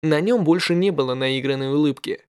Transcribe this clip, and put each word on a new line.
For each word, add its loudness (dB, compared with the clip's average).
На 0
нём 2
больше 2
не 2
было -2
наигранной -2
улыбки. -2